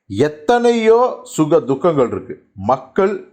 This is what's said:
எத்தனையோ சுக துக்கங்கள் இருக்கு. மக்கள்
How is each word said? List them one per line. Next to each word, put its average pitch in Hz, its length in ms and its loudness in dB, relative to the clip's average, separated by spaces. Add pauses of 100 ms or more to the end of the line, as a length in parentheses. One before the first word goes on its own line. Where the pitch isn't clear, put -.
எத்தனையோ 226 1160 0
சுக 156 380 0
துக்கங்கள் 139 460 0
இருக்கு. 98 280 -10 (200)
மக்கள் 135 580 -2 (200)